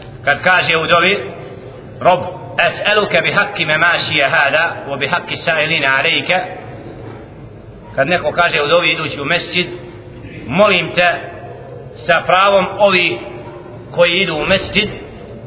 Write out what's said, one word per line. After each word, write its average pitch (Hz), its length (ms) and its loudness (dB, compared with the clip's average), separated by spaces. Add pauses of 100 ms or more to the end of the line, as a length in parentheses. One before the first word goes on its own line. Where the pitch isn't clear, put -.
(240)
kad 139 180 2
kaže 170 340 4
u 160 100 0
dovi: 175 440 2 (680)
"Rob, 170 200 4 (380)
es'eluke 180 640 2
bi 151 100 0
haqqi 190 340 0
memašije 156 580 2
hada, 151 480 2 (160)
wa 139 100 -4
bi 139 100 -2
haqqi 160 280 -2
sa'ilina 151 640 2
alejke", 156 400 2 (1600)
kad 139 120 2
neko 160 240 0
kaže 160 300 2
u 147 40 0
dovi 160 260 4
idući 156 280 -4
u 139 40 -6
mesdžid: 170 420 -2 (800)
"Molim 180 480 4
te 175 140 4 (1000)
sa 165 200 4
pravom 190 400 4 (120)
ovi 185 400 4 (760)
koji 175 180 6
idu 175 220 0
u 151 120 -2
mesdžid 196 420 0 (580)